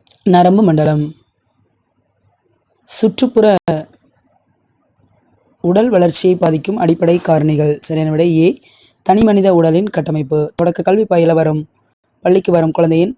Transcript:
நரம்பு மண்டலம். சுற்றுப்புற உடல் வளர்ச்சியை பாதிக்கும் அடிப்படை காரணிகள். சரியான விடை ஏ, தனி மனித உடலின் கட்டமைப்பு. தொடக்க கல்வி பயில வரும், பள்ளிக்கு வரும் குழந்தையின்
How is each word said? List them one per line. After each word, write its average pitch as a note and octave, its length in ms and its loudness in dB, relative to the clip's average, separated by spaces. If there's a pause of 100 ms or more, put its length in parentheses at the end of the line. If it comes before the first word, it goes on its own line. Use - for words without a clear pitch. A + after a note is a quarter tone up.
(240)
நரம்பு F3+ 400 2
மண்டலம். D3+ 520 0 (1700)
சுற்றுப்புற A3 720 0 (2000)
உடல் G3+ 280 0
வளர்ச்சியை F3+ 460 2
பாதிக்கும் E3+ 420 -2
அடிப்படை E3+ 420 0
காரணிகள். D3+ 600 0
சரியான D#3 320 -4
விடை D#3+ 280 0
ஏ, F#3+ 200 0 (420)
தனி G3+ 220 2
மனித G3 300 2
உடலின் E3+ 360 0
கட்டமைப்பு. D3+ 680 -4
தொடக்க F3 260 -2
கல்வி G#3 240 0
பயில E3+ 280 2
வரும், D#3 340 -2 (540)
பள்ளிக்கு F#3 300 0
வரும் D#3+ 200 0
குழந்தையின் E3 460 0